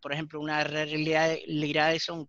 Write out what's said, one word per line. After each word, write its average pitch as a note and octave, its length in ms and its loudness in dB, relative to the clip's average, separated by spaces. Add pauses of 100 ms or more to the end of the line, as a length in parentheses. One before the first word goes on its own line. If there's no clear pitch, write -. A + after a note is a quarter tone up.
por C#3+ 100 -8
ejemplo, D#3 280 -6
una D3+ 220 0
R D3+ 240 -2
Lyrae, D#3 600 2
Lyrae D#3 540 2
son E3 280 -6